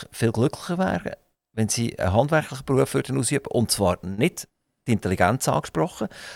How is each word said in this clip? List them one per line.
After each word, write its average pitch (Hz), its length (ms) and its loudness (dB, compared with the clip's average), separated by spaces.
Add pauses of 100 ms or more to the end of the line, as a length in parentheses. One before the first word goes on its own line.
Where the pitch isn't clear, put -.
(120)
viel - 220 0
glücklicher 147 440 -2
wären, 185 380 -2 (380)
wenn 107 160 0
sie - 280 -2
einen 92 140 0
handwerklichen 143 540 2
Beruf 139 280 2
würden 135 240 -2
ausüben, 131 300 -2
und 113 240 0
zwar 90 320 2
nicht 101 460 -2 (360)
die 123 60 0
Intelligenz 95 560 2
angesprochen, 156 640 -2 (260)